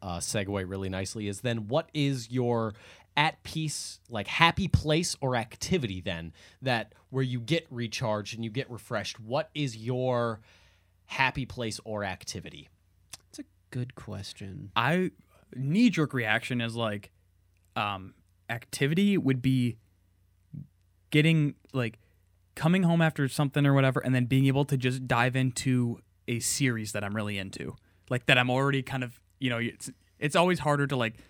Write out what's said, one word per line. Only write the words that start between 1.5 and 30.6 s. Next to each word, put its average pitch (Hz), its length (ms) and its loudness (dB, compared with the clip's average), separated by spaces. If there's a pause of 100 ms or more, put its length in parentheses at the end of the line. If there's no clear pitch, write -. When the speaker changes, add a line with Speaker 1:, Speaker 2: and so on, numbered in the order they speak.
Speaker 1:
what 143 260 -2
is 139 380 0
your 120 420 0 (440)
at 156 260 2
peace, - 560 -6 (100)
like, 107 180 -4
happy 170 400 4
place 156 540 2
or 127 160 0
activity 110 640 -4
then 82 320 -6 (280)
that 120 320 -2 (160)
where 131 140 -2
you 123 160 -2
get 143 300 -2
recharged 110 680 -4
and 113 80 -6
you 113 60 -4
get 120 200 -6
refreshed? 110 500 -8
What 123 340 -4
is 139 240 -4
your 120 640 -2 (680)
happy 131 380 0
place 113 400 -6
or 104 180 -4
activity? 80 640 -8 (600)
Speaker 2:
That's - 120 -20
a 285 40 -12 (280)
good 123 240 -8
question. 98 800 -12
Speaker 3:
I, 160 360 0 (440)
knee-jerk 165 580 2
reaction 117 480 0
is, 117 140 -4
like, 107 360 -4 (680)
um, 101 360 -4 (360)
activity 165 680 2
would 135 240 2
be 127 360 2 (1300)
getting, 151 460 4 (180)
like, 117 260 -2 (560)
coming 180 280 4
home 170 180 4
after 151 260 2
something 143 380 2
or 139 80 6
whatever, 135 280 6
and 127 140 0
then 123 100 4
being 135 200 4
able 135 200 4
to 139 120 0
just 127 300 -2
dive 123 280 2
into 127 640 0 (280)
a 120 120 -2
series 113 540 0
that 104 100 -2
I'm 101 120 -4
really 104 220 -2
into, - 380 -8 (340)
like, 123 180 -2
that 135 100 6
I'm 123 120 4
already 135 320 2
kind 127 240 -4
of, 120 140 -14 (200)
you 131 100 0
know, 117 80 -2
it's, - 320 -6 (300)
it's 151 180 -2
always 175 220 4
harder 143 280 2